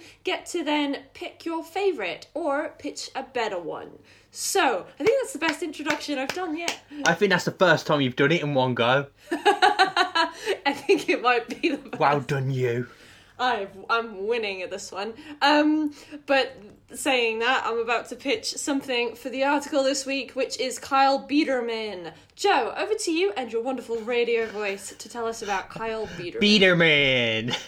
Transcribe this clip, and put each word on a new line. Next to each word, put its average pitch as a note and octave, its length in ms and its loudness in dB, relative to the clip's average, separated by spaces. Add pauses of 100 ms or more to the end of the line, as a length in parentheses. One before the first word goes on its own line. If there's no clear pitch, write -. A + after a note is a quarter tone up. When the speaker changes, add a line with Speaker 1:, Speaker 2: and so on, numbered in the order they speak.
(260)
Speaker 1:
get E4+ 220 -4
to E4+ 180 -6
then C#4+ 380 -2 (100)
pick - 320 -14
your E4 180 -6
favourite D#4 720 -4
or D#4 440 -4
pitch - 380 -10
a C4 80 -6
better A3 360 -4
one. D3+ 320 -10 (400)
So, C4 540 0 (140)
I C#4 40 -6
think B4+ 180 4
that's A4+ 120 -6
the C#4 60 -10
best D#4+ 240 -2
introduction D4+ 560 -4
I've C4+ 140 -6
done F4 240 -6
yet. E4+ 200 -4 (280)
Speaker 2:
I E3 80 4
think G3+ 160 2
that's F3+ 160 2
the D#3 60 0
first E3+ 360 4
time D3 140 2
you've B2 140 0
done C#3+ 180 4
it E3 80 2
in D3 140 -2
one B2+ 180 4
go. B2 320 4 (140)
Speaker 1:
<laughs> - 120 -12
I F#4 1400 2
think - 320 0
it - 140 0
might A#3 260 2 (140)
be D#4 80 0
the C#4+ 80 -2
best. - 240 -12
Speaker 2:
Well D3 180 4
done, C3+ 320 -2
you. B2 360 0 (520)
Speaker 1:
I've, A#3 300 0 (200)
I'm A3+ 380 -2
winning G#3 360 -2
at E3+ 80 -8
this G3 200 -10
one. G#3 220 -8 (280)
Um, D4+ 520 4 (320)
but - 300 2 (380)
saying A#3+ 460 0
that, B3 260 2
I'm A3+ 140 -2
about A3+ 300 -2
to B3 60 -10
pitch A#3 400 -4
something C4 600 -2
for - 140 -12
the C4+ 140 -2
article C#4 400 0
this C#4 220 0
week, C4+ 260 -4
which - 280 -4
is B3 200 -4
Kyle C4+ 480 4
Biederman. A3+ 840 -2 (220)
Joe, C#4+ 420 2
over G4 160 -2
to - 180 -2
you F#4 240 2
and A#3+ 160 -6
your A3+ 100 -2
wonderful A#3 360 -4
radio A#3 500 0
voice G3+ 500 -6
to - 120 -16
tell A#3 180 -6
us A3+ 160 -6
about G3 260 -4
Kyle A3 380 -6
Biederman. E3+ 320 -8
Speaker 2:
Biederman! D3 1160 6 (100)